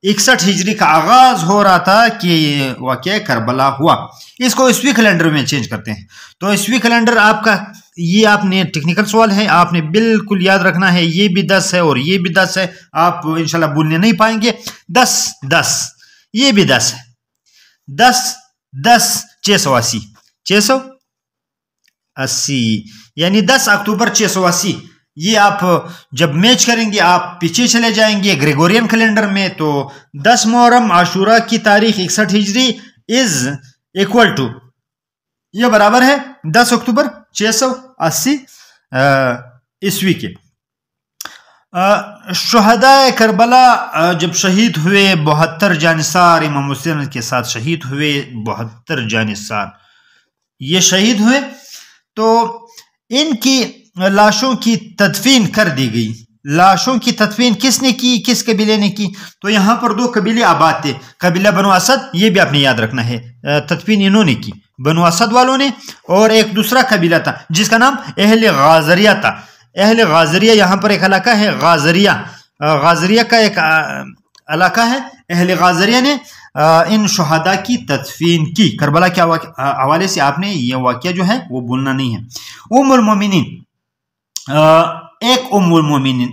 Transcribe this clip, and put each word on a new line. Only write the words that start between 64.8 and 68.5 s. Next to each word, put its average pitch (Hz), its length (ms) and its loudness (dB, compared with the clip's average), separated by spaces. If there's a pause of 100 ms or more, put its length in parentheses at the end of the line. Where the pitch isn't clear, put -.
बनु 160 220 0
असद 175 300 0
वालों 254 260 2
ने, 277 140 -2 (360)
और 214 240 2
एक 220 220 0
दूसरा 247 280 0
कबीला 170 360 0
था - 340 -6
जिसका 214 260 0
नाम 254 180 2
अहले 214 520 2
गाजरिया 160 640 4